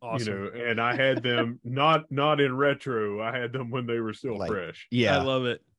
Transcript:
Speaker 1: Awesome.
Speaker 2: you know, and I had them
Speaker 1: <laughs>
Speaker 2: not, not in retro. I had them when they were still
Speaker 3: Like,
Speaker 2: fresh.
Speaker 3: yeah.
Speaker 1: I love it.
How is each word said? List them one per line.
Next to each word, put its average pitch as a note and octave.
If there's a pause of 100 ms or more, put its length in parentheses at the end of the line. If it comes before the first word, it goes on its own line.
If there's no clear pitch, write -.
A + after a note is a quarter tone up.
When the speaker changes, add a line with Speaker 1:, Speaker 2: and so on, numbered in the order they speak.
Speaker 1:
Awesome. A2+
Speaker 2:
you G2
know, A#2
and A2+
I A#2+
had C3+
them A#2+
Speaker 1:
<laughs> -
Speaker 2:
not, D3+
not C#3+
in C3
retro. A#2+
I A#2
had A#2+
them A#2
when B2
they A#2
were A2
still A2+
Speaker 3:
Like, F#2
Speaker 2:
fresh. F2+
Speaker 3:
yeah. A#2+
Speaker 1:
I C#3
love C3
it. A#2+ (180)